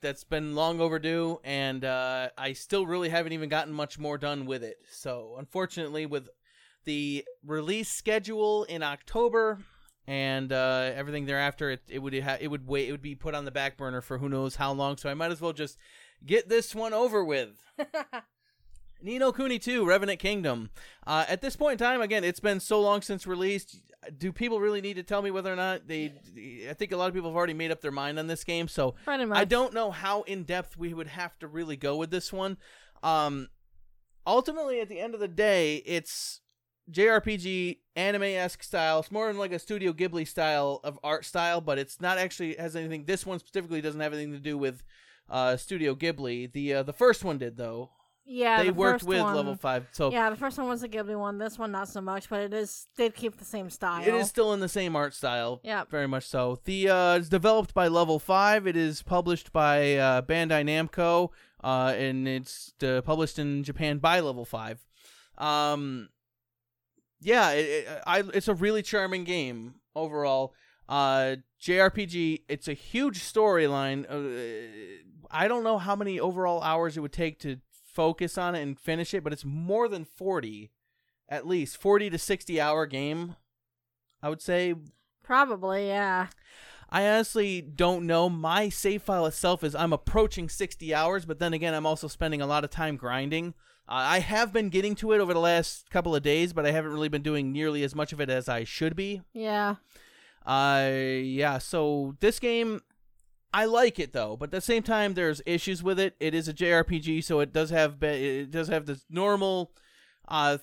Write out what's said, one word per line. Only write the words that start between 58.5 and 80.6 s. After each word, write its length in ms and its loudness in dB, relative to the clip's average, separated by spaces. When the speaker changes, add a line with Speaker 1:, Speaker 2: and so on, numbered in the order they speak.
Speaker 1:
It 100 2
is 240 0
published 500 0
by, 440 4
uh, 260 4
Bandai 420 2
Namco, 640 2
uh, 340 2
and 300 0
it's, 440 -8
uh, 180 2
published 380 0
in 240 -2
Japan 340 -2
by 220 4
Level 260 -2
five. 400 -10
Um, 720 0
yeah, 340 6
it, 120 2
it, 400 -4
I, 140 4
it's 160 0
a 60 2
really 300 2
charming 400 -2
game 500 -4
overall. 580 0
Uh, 500 2
J 200 2
R 100 8
P 160 -2
G, 420 -2
it's 200 -6
a 60 -4
huge 480 -2
storyline. 880 2
Uh, 580 -6
I 160 2
don't 160 0
know 160 2
how 160 -2
many 240 -4
overall 420 0
hours 340 2
it 60 -6
would 120 -6
take 260 -4
to 180 -6
focus 640 0
on 180 0
it 60 -2
and 180 -6
finish 340 -2
it, 100 -2
but 100 -4
it's 120 -8
more 440 0
than 160 -6
forty, 640 -4